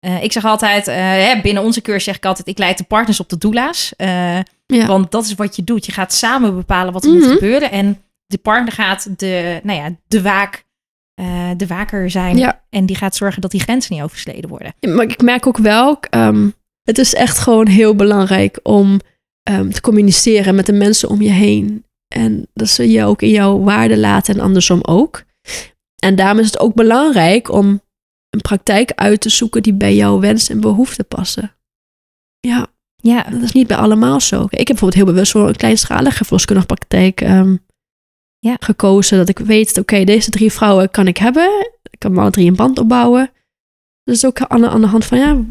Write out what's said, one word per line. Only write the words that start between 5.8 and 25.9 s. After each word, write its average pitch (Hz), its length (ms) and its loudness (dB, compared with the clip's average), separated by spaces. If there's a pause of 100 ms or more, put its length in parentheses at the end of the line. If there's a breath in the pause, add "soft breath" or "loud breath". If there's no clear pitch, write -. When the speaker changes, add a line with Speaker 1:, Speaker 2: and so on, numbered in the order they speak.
Speaker 1:
Je - 60 -14
gaat 185 220 -6
samen 233 400 0
bepalen 185 380 -4
wat 185 120 -8
er 294 60 4
Speaker 2:
Mhm. 349 80 6
Speaker 1:
moet 277 140 4
gebeuren. 262 380 0
En 202 320 -2 (240)
de 196 120 -8
partner 233 340 -2
gaat 196 460 -6
de, 180 440 -6
nou 202 160 -6
ja, 156 180 -10 (100)
de 214 160 0
waak, 196 420 -4 (500)
eh, 180 420 -8
de 180 100 -6
waker 185 440 -6
zijn. 180 260 -2
Speaker 2:
Ja. 254 340 0
Speaker 1:
En 190 160 -2
die 185 100 -4
gaat 190 200 -6
zorgen 196 260 -6
dat 185 80 -6
die 190 100 -4
grenzen 240 340 -4
niet 147 80 -8
overschreden - 480 -12
worden. - 300 -16
Speaker 2:
Ja, 170 140 -4
maar 226 100 2
ik - 180 -4
merk 240 240 2
ook 254 120 0
wel, 220 400 2 (120)
ehm, 214 380 2 (340)
het 220 160 -2
is 262 160 2
echt - 240 0
gewoon 226 280 4
heel 214 280 6
belangrijk 196 680 0
om, 196 380 2 (420)
ehm, 196 280 -2
te - 100 -6
communiceren 208 720 2
met 196 120 2
de 208 60 0
mensen 208 360 2
om 208 140 0
je 208 80 2
heen. 208 540 0 (240)
En 226 460 -4
dat 214 140 -4
ze 233 220 2
je 220 140 4
ook 208 180 0
in 214 80 2
jouw 202 280 2
waarde 214 400 2
laten 202 360 0
en 196 60 -4
andersom 185 420 2
ook. 214 400 0 (800 loud breath)